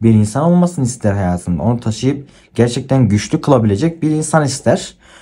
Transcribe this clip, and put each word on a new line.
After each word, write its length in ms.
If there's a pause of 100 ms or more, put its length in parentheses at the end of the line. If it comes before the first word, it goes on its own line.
bir 120
insan 300
olmasını 420
ister 280
hayatında. 500
Onu 160
taşıyıp 480 (280)
gerçekten 520
güçlü 340
kılabilecek 640
bir 60
insan 360
ister. 500 (260)